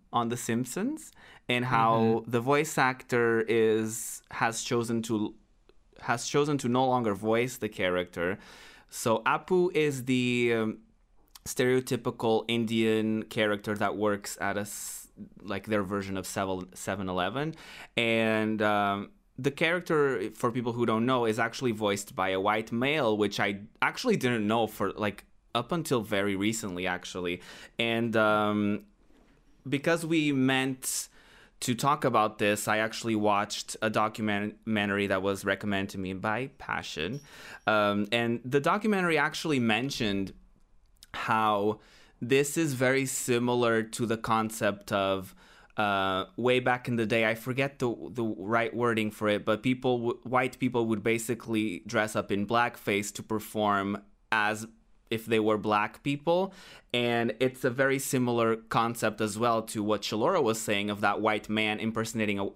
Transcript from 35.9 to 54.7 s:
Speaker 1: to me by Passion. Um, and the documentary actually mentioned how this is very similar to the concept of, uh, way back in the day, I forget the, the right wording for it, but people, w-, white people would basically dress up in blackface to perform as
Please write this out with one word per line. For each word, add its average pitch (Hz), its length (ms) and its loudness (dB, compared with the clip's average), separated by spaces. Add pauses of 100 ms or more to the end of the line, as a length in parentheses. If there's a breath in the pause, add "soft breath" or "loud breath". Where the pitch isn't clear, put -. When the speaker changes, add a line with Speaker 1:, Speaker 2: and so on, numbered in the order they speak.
Speaker 1:
to 98 80 -10
me 92 160 -4
by 107 440 -4
Passion. 85 600 -6 (460 loud breath)
Um, 104 460 2
and 117 320 2
the 135 160 0
documentary 180 580 2
actually 151 400 0
mentioned 113 760 0 (840)
how 107 640 2 (400 soft breath)
this 135 360 2
is 160 180 0
very 131 320 2
similar 120 760 2
to 113 240 -4
the 110 100 0
concept 110 760 -2
of, 95 420 0 (420 loud breath)
uh, 95 480 2 (120)
way 127 240 4
back 123 280 0
in 120 80 0
the 113 100 0
day, 113 180 2
I 110 100 2
forget 131 440 -4
the, 120 160 0 (160)
the 120 140 -4
right 110 500 -2
wording 113 360 2
for 104 180 -2
it, 104 160 2
but 107 180 0
people, 127 360 0
w-, 117 260 -2
white 127 340 0
people 120 280 0
would 110 180 0
basically 113 840 -2
dress 110 300 0
up 101 160 -2
in 101 140 0
blackface 113 680 0
to - 80 -10
perform 101 800 -2 (300)
as 107 340 0 (420)